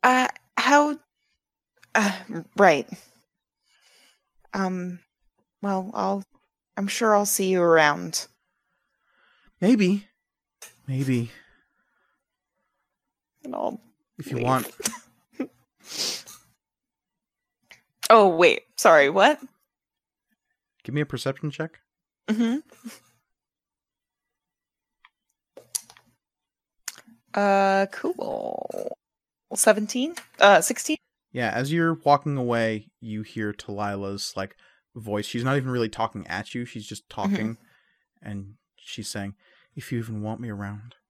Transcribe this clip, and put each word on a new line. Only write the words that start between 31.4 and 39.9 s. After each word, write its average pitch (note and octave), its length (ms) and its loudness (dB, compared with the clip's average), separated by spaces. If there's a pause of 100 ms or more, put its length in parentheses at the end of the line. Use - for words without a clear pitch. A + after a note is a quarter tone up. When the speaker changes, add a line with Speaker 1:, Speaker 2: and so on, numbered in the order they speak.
Speaker 2:
as C3+ 200 -4
you're E3 320 0
walking C#3+ 340 2
away, A2+ 520 -2 (100)
you A2 220 -10
hear G#2+ 320 -8
Talila's, G2 840 -8
like, G2 200 -8 (400)
voice. G#2 320 -6
She's A#2+ 160 -6
not C3+ 140 0
even C3 120 -4
really A#2+ 200 -2
talking A2 380 -6
at G2 280 -8
you. A#2+ 100 -8
She's A2 220 -14
just - 220 -16
Speaker 1:
Mm-hmm. G2 220 -4
Speaker 2:
talking. G#2+ 260 -4 (640)
And G2+ 340 -14 (200)
she's - 320 -14
saying, G2 280 -10 (400)
"If - 160 -14